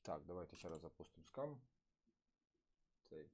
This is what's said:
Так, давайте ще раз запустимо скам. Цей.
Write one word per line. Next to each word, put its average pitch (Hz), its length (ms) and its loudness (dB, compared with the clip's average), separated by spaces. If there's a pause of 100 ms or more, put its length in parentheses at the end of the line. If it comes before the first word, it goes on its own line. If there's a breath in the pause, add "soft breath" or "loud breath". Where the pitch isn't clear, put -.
Так, 76 240 4
давайте 87 300 0
ще - 140 -2
раз 80 120 2
запустимо - 440 -8
скам. 139 360 2 (1500)
Цей. - 240 -4